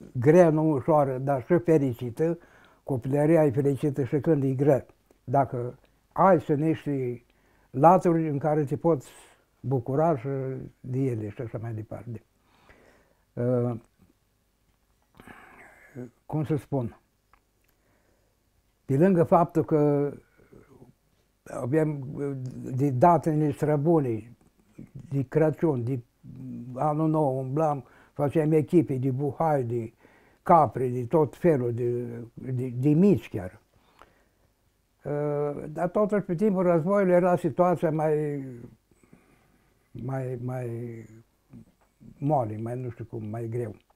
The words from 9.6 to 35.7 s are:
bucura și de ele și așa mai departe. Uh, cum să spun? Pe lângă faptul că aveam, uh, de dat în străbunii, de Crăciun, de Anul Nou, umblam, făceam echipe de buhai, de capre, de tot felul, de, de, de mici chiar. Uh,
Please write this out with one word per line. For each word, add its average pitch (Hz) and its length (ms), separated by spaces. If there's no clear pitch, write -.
bucura 135 560
și 123 120
de 127 180
ele 117 300
și 101 120
așa 117 180
mai 113 140
departe. 107 500
Uh, 120 420
cum 151 180
să 156 120
spun? 127 440
Pe 135 120
lângă 175 260
faptul 170 420
că 143 480
aveam, 139 720
uh, 143 160
de 139 140
dat 160 360
în 151 260
străbunii, 143 840
de 139 140
Crăciun, 151 640
de 127 140
Anul 151 340
Nou, 151 300
umblam, 143 460
făceam 151 400
echipe 156 440
de 131 140
buhai, 143 520
de 117 300
capre, 131 460
de 123 160
tot 151 320
felul, 123 380
de, 120 300
de, 123 440
de 135 100
mici 160 400
chiar. 92 320
Uh, 147 680